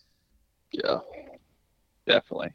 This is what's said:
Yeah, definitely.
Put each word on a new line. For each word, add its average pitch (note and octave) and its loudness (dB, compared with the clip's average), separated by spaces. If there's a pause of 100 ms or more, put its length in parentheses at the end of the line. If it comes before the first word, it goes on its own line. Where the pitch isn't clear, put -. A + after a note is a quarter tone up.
(720)
Yeah, - 0 (1080)
definitely. - 2